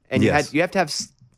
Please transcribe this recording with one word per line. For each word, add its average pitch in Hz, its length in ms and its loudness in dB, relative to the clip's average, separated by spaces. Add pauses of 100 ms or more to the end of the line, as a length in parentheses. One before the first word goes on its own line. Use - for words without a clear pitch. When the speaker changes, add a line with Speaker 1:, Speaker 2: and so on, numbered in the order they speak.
Speaker 1:
and - 120 0
you - 80 4
Speaker 2:
Yes. 147 180 2
Speaker 1:
had, - 60 -12
you 147 80 2
have 185 100 -2
to 196 80 0
have 165 100 0
s-, - 220 -8 (260)